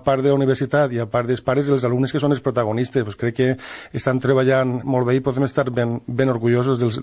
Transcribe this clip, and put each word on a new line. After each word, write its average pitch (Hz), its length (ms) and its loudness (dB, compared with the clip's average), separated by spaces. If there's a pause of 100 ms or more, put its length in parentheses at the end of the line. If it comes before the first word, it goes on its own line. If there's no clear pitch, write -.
part 135 200 2
de 139 40 4
la 139 80 4
universitat 135 560 0
i 120 80 -4
a 117 80 -2
part 120 220 -2
dels 127 100 0
pares, 139 320 0
els 131 160 2
alumnes 123 240 0
que 151 80 0
són 143 160 2
els 123 80 -4
protagonistes, 120 640 0
pues, 101 80 -10
crec 117 220 -6
que 131 100 2 (480)
estan 127 240 0
treballant 131 640 2
molt 127 240 0
bé 123 80 2
i 131 80 0
podem 135 240 0
estar 131 240 -2
ben, 120 340 -2
ben 127 260 0
orgullosos 120 500 2
del, 117 100 0 (120)